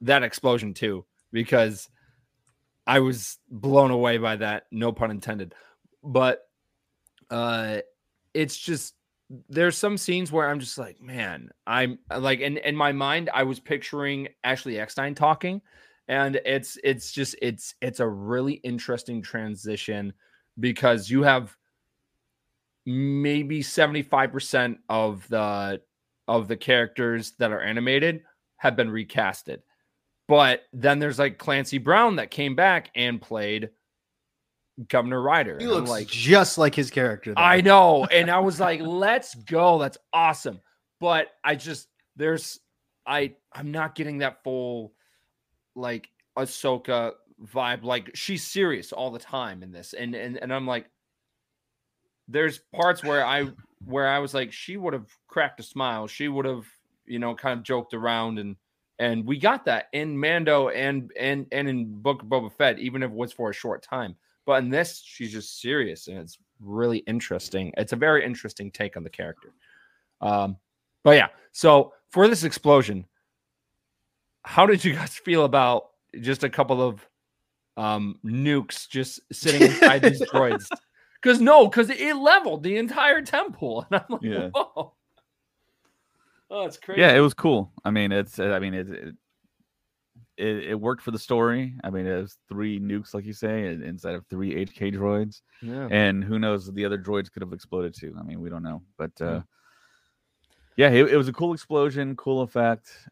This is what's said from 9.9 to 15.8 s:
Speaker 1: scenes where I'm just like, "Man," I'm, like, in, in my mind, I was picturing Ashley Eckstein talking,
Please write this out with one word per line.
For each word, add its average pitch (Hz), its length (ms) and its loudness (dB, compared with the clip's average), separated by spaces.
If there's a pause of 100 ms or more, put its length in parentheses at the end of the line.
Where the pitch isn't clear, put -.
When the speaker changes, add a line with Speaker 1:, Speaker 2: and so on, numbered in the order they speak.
Speaker 1:
scenes 180 360 -4
where 156 180 0
I'm 147 100 -4
just 123 160 -12
like, 113 240 -16
"Man," 104 500 -10 (180)
I'm, 123 300 0 (200)
like, 131 220 0
in, 143 180 -4
in 147 180 -4
my 147 160 2
mind, 143 400 -4
I 135 120 2
was 131 160 -6
picturing 139 680 -6 (140)
Ashley 127 360 -4
Eckstein 135 360 -6
talking, 156 480 0 (460)